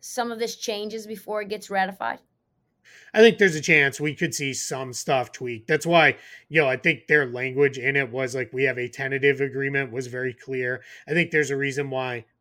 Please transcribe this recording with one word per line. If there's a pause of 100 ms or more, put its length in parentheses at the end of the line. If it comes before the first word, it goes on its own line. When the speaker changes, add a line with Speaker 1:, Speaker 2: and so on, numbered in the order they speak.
Speaker 1:
some
of
this
changes
before
it
gets
ratified? (920)
Speaker 2:
I
think
there's
a
chance
we
could
see
some
stuff
tweaked.
That's
why, (300)
you
know,
I
think
their
language
in
it
was
like,
"We
have
a
tentative
agreement,"
was
very
clear. (240)
I
think
there's
a
reason
why, (160)